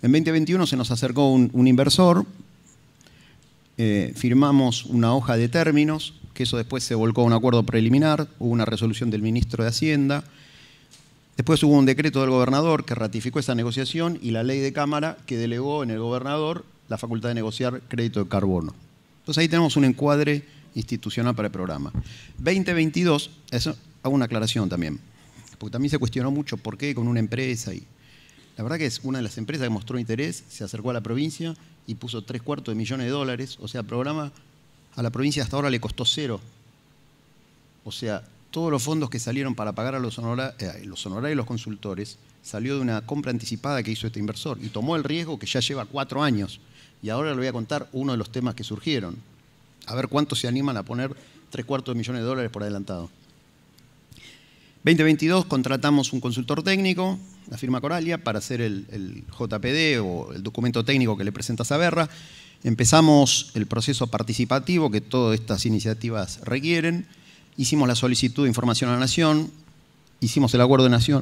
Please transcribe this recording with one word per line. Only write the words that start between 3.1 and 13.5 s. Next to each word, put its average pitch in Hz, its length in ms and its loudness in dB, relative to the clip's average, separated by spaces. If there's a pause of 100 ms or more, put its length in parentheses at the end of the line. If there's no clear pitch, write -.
eh, 104 380 2
firmamos 131 720 4
una 117 300 4
hoja 120 220 0
de 117 120 2
términos, 156 640 2 (220)
que 127 80 -4
eso 120 140 -2
después 123 260 -4
se - 100 -4
volcó 113 280 2
a - 20 6
un 117 100 6
acuerdo 117 300 4
preliminar, 139 640 4 (100)
hubo 117 140 0
una 117 140 2
resolución 113 440 -2
del 107 140 0
ministro 113 400 0
de 113 60 2
Hacienda, 143 540 0 (1120)
después 143 280 2
hubo 147 100 6
un 139 140 8
decreto 139 340 2
del 131 80 2
gobernador 135 560 2
que - 80 -6
ratificó 113 460 -4
esa 127 160 -2